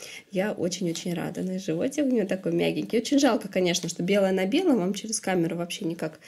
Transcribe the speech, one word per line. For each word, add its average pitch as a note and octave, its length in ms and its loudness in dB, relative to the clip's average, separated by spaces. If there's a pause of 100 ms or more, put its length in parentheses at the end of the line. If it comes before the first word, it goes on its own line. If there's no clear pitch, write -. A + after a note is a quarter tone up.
(320)
Я G3 220 0
очень-очень F3 600 -2
рада. E3 280 -4
Ну F#3 120 -4
и F#3 60 -4
животик G3+ 460 -2
у C4 40 2
неё A#3 180 2
такой G3 260 -2
мягенький. E3+ 460 0
Очень C4+ 200 2
жалко, C4+ 280 4
конечно, F3 420 0
что F3 140 -4
белое G3 280 4
на F#3+ 140 2
белом C#4 320 4
вам F#3 160 2
через G#3+ 260 -6
камеру F3 380 0
вообще F3 280 -6
никак, E3 420 -6